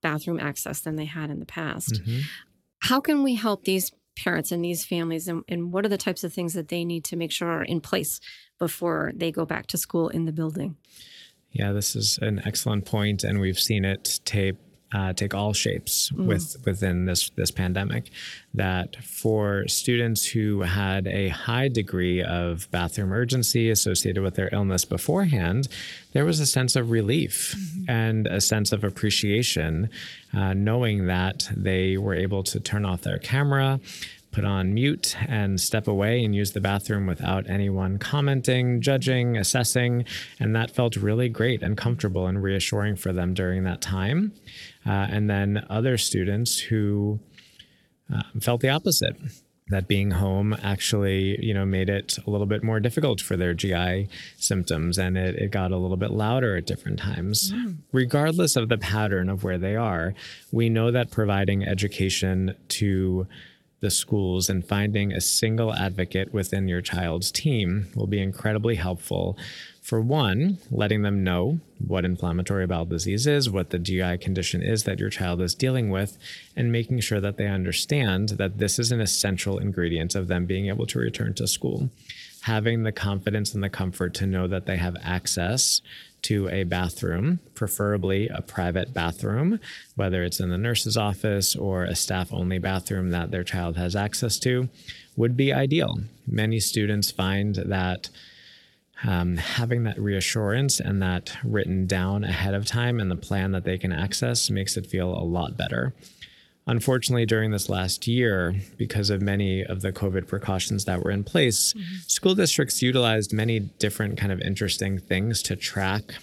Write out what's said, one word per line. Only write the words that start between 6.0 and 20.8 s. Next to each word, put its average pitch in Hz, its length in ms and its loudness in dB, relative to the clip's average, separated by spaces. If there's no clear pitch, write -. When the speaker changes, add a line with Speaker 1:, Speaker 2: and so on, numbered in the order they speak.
Speaker 1:
of 165 80 -6
things 175 220 -4
that 165 120 -4
they 175 160 -4
need 170 220 -4
to - 100 -6
make 165 160 -2
sure - 180 -2
are 165 140 0
in 170 160 -2
place - 400 -4
before 165 580 -2
they 165 160 -2
go 165 140 -2
back - 220 -6
to - 100 -4
school 170 320 0
in 165 160 -2
the 160 80 -2
building? 156 420 -4
Speaker 2:
Yeah, 101 200 0
this 101 240 -2
is 107 260 0
an 107 240 0
excellent 107 400 0
point, 104 380 0
and 101 160 2
we've 92 200 0
seen 101 260 2
it - 400 -2
tape, 98 320 0
uh, 95 200 0
take 98 220 -2
all 104 180 0
shapes - 640 0
Speaker 1:
Mm. 185 120 0
Speaker 2:
with, 90 380 0
within 92 400 2
this, 90 260 0
this 92 200 -2
pandemic, 92 580 -2
that 92 500 -2
for 104 640 0
students 120 600 0
who 107 340 0
had 95 460 0